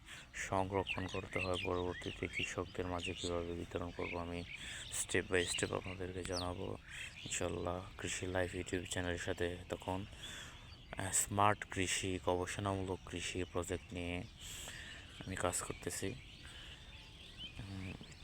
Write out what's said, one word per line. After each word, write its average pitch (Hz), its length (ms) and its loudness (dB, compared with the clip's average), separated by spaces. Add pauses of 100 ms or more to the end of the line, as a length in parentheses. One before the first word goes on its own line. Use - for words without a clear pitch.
(340)
সংরক্ষণ 95 720 2
করতে 95 320 -2
হয়, 92 260 4
পরবর্তীতে 90 640 2
কৃষকদের - 600 0
মাঝে 90 280 0
কীভাবে 87 400 0
বিতরণ 87 360 -2
করব, 87 280 -2
আমি 87 260 -2 (480)
step - 320 4
by 90 200 6
step 98 300 2
আপনাদেরকে 92 480 -2
জানাবো, 92 540 0 (480)
ইনশাল্লাহ। 90 540 2 (200)
কৃষি 95 280 0
লাইফ 92 280 4
YouTube 90 320 0
চ্যানেলের 87 320 2
সাথে 90 380 2 (120)
তখন, 95 360 -2 (960)
আহ, 95 140 0
স্মার্ট 104 580 6
কৃষি, 92 560 2
গবেষণামূলক 92 800 2
কৃষি 90 380 -2
প্রজেক্ট 87 480 -2
নিয়ে 87 300 0 (1040)
আমি 92 100 -2
কাজ 90 240 4
করতেছি। - 540 -2 (1400)
উম, 95 340 -4 (320)